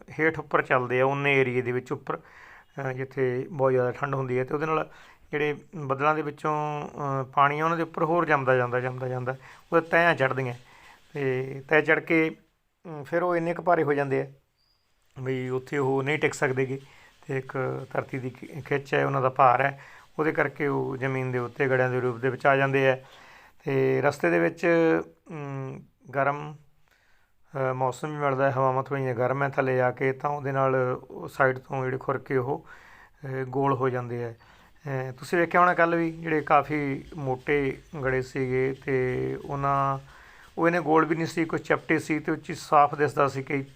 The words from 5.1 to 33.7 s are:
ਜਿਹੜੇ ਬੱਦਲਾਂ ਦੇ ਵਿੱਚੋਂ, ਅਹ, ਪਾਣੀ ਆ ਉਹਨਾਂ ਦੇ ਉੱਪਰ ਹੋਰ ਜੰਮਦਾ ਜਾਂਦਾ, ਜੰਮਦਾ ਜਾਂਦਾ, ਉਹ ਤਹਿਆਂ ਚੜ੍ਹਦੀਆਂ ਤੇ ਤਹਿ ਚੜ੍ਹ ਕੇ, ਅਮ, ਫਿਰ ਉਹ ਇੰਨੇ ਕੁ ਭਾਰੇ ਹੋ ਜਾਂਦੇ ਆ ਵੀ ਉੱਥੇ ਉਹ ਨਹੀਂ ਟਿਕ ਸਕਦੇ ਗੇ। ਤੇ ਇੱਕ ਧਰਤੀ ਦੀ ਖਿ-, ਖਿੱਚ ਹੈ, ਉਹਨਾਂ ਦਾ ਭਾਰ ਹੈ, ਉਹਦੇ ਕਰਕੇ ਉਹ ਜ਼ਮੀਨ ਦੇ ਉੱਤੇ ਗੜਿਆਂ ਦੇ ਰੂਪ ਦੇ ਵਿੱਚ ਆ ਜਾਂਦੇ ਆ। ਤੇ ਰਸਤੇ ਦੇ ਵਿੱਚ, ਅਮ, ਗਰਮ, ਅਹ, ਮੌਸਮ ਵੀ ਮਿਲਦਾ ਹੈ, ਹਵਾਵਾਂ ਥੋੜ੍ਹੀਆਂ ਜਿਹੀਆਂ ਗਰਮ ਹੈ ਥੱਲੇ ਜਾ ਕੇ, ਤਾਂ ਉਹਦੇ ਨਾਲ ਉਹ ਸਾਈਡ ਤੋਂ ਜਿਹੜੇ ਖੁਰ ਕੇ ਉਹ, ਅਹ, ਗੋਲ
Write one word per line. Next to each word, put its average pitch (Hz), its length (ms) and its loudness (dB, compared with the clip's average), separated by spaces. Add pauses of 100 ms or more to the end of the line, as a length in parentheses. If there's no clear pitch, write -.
ਜਿਹੜੇ 147 260 -2 (180)
ਬੱਦਲਾਂ 143 400 0
ਦੇ 156 60 -2
ਵਿੱਚੋਂ, 151 640 -4
ਅਹ, 135 360 -4
ਪਾਣੀ 143 360 4
ਆ 156 60 2
ਉਹਨਾਂ 165 120 2
ਦੇ 165 60 0
ਉੱਪਰ 165 200 -2
ਹੋਰ 165 220 2
ਜੰਮਦਾ 135 300 4
ਜਾਂਦਾ, 123 240 2
ਜੰਮਦਾ 127 280 -4
ਜਾਂਦਾ, 127 280 -4 (380)
ਉਹ 165 80 6
ਤਹਿਆਂ 165 340 4
ਚੜ੍ਹਦੀਆਂ 131 380 0 (600)
ਤੇ 135 560 -4
ਤਹਿ 156 120 6
ਚੜ੍ਹ 156 200 2
ਕੇ, 160 340 2 (500)
ਅਮ, 151 180 -12
ਫਿਰ 170 200 -2
ਉਹ 175 120 0
ਇੰਨੇ 170 180 -2
ਕੁ 170 100 -6
ਭਾਰੇ 165 200 2
ਹੋ 143 100 2
ਜਾਂਦੇ 135 280 0
ਆ 139 100 -10 (880)
ਵੀ 127 300 -4
ਉੱਥੇ 127 280 -4
ਉਹ 135 260 0
ਨਹੀਂ 143 160 -2
ਟਿਕ 147 140 0
ਸਕਦੇ 131 320 0
ਗੇ। 135 160 -6 (460)
ਤੇ 135 100 -6
ਇੱਕ 131 560 -6
ਧਰਤੀ 135 260 -4
ਦੀ 123 100 -8
ਖਿ-, - 320 -14
ਖਿੱਚ 139 320 -2
ਹੈ, 139 120 2
ਉਹਨਾਂ 139 160 0
ਦਾ 131 80 2
ਭਾਰ 127 320 6
ਹੈ, 139 200 -2 (380)
ਉਹਦੇ 156 120 2
ਕਰਕੇ 147 360 -2
ਉਹ 135 300 -2
ਜ਼ਮੀਨ 131 340 -2
ਦੇ 123 60 -2
ਉੱਤੇ 123 320 -2
ਗੜਿਆਂ 127 200 4
ਦੇ 127 100 0
ਰੂਪ 123 180 -2
ਦੇ 127 120 -2
ਵਿੱਚ 120 160 -4
ਆ 139 100 6
ਜਾਂਦੇ 135 340 4
ਆ। 127 80 2 (680)
ਤੇ 131 360 2
ਰਸਤੇ 143 280 0
ਦੇ 170 100 2
ਵਿੱਚ, 170 280 0 (640)
ਅਮ, 139 540 -10 (320)
ਗਰਮ, 143 400 -2 (1000)
ਅਹ, 131 180 -2
ਮੌਸਮ 127 360 -2
ਵੀ 151 80 -6
ਮਿਲਦਾ 139 340 2
ਹੈ, 123 60 -4
ਹਵਾਵਾਂ 131 260 2
ਥੋੜ੍ਹੀਆਂ 135 260 -2
ਜਿਹੀਆਂ 123 180 0
ਗਰਮ 135 160 0
ਹੈ 139 60 0
ਥੱਲੇ 131 260 0
ਜਾ 127 160 4
ਕੇ, 135 200 0
ਤਾਂ 135 180 -4
ਉਹਦੇ 143 220 -4
ਨਾਲ 135 240 2 (280)
ਉਹ - 240 -14
ਸਾਈਡ 131 300 2
ਤੋਂ 131 260 -8
ਜਿਹੜੇ 127 140 -4
ਖੁਰ 131 200 -4
ਕੇ 135 200 -4
ਉਹ, 139 280 -2 (600)
ਅਹ, 131 200 -6
ਗੋਲ 139 280 0